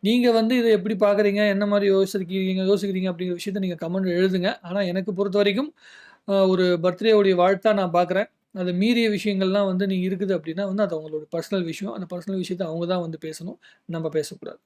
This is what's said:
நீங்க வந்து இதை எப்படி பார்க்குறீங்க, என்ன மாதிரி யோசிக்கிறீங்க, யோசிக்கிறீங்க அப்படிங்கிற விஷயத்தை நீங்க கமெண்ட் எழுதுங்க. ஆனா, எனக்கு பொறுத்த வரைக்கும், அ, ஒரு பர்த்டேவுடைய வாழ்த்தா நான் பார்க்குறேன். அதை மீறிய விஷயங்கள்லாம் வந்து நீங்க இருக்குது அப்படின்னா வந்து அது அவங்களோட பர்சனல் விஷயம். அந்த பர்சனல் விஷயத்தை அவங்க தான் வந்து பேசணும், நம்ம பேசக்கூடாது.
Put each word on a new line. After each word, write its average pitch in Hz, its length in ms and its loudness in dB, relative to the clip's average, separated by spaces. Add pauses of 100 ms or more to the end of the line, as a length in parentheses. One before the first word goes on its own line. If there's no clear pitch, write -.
நீங்க 240 320 2
வந்து 226 260 2
இதை 233 120 4
எப்படி 208 240 2
பார்க்குறீங்க, 202 540 2
என்ன 202 180 0
மாதிரி 202 280 2
யோசிக்கிறீங்க, 190 720 0
யோசிக்கிறீங்க 190 440 0
அப்படிங்கிற 180 240 -4
விஷயத்தை 190 360 -4
நீங்க 165 200 -6
கமெண்ட் 190 160 -2
எழுதுங்க. 185 580 0
ஆனா, 180 180 -4
எனக்கு 190 340 -4
பொறுத்த 196 240 0
வரைக்கும், 208 360 0 (540)
அ, 196 200 4
ஒரு 180 340 4
பர்த்டேவுடைய 196 540 4
வாழ்த்தா 190 380 4
நான் 185 180 0
பார்க்குறேன். 180 380 0 (220)
அதை 180 200 -4
மீறிய 226 380 2
விஷயங்கள்லாம் 196 540 0
வந்து 190 220 -2
நீங்க 185 280 -2
இருக்குது 190 140 -4
அப்படின்னா 165 360 -4
வந்து 196 180 -2
அது 170 180 -2
அவங்களோட 156 240 -8 (120)
பர்சனல் 175 280 -4
விஷயம். 165 300 -8
அந்த 180 220 -10
பர்சனல் 185 200 -8
விஷயத்தை 185 300 -6
அவங்க 170 200 -6
தான் 180 140 -2
வந்து 165 240 -8
பேசணும், 160 340 -12 (260)
நம்ம 165 240 -6
பேசக்கூடாது. - 580 -6